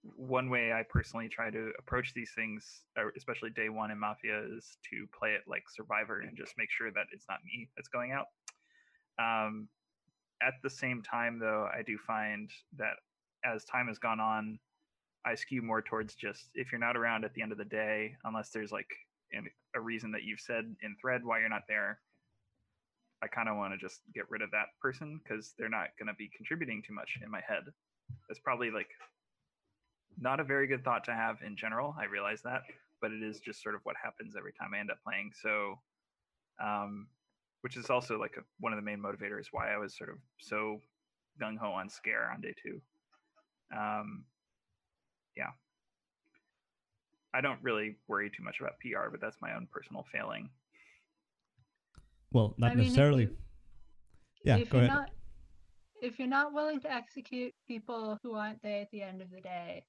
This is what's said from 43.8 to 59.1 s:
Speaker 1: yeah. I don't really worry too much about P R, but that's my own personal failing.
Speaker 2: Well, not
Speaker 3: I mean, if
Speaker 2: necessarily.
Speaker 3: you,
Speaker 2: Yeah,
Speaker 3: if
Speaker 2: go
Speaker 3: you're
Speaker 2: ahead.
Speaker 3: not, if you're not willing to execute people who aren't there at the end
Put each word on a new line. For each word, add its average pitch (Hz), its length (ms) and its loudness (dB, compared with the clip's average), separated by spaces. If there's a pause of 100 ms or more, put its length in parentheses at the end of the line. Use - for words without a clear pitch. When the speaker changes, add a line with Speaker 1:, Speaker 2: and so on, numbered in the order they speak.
Speaker 1:
yeah. - 180 -4 (1800)
I 131 80 2
don't 135 220 2
really 107 340 2 (100)
worry 104 240 0
too - 140 -10
much - 160 -6
about - 180 -4
P - 160 -6
R, - 160 0
but - 100 -8
that's 110 200 -6
my - 160 -6
own - 100 -8
personal - 460 -10
failing. - 360 -4 (1800)
Speaker 2:
Well, 107 280 6
not 120 140 6
Speaker 3:
I - 20 0
mean, 123 60 8
if 101 80 10
Speaker 2:
necessarily. 139 360 10
Speaker 3:
you, - 140 0 (1040)
Speaker 2:
Yeah, 120 140 10
Speaker 3:
if - 120 4
Speaker 2:
go 131 80 10
Speaker 3:
you're 127 80 12
Speaker 2:
ahead. 277 100 8
Speaker 3:
not, 277 140 2 (920)
if 247 180 -2
you're 254 80 2
not 285 240 6
willing 302 280 2
to 294 120 -2
execute 247 600 -4 (140)
people 220 560 -4
who 233 120 -6
aren't 214 280 -4
there 208 200 -2
at 202 100 -10
the 208 100 -6
end 185 200 -8